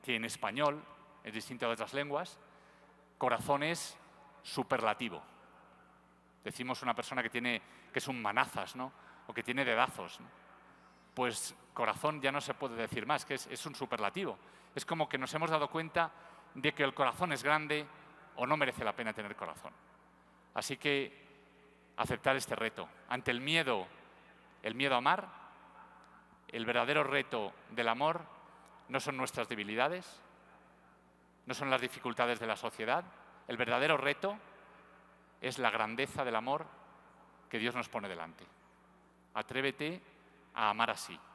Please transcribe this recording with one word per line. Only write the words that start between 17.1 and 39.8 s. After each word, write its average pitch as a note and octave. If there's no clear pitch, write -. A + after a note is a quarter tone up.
es C3
grande D3+
o B2
no D3+
merece B2+
la G#2
pena A2+
tener G#2
corazón. -
Así -
que C#3
aceptar B2+
este C3
reto. A2+
Ante B2+
el A#2+
miedo C3
el A2
miedo C3+
a B2
amar, F#3
el A#2
verdadero A#2+
reto C3
del A#2
amor D3+
no C3
son C#3
nuestras A#2+
debilidades, A#2+
no C3
son C#3
las C3
dificultades A#2+
de A#2
la G#2+
sociedad. A#2
El A#2+
verdadero B2+
reto C#3+
es B2+
la A#2+
grandeza A2+
del A2+
amor C3+
que A#2
Dios A#2+
nos A#2+
pone G2+
delante. E2+
Atrévete C3+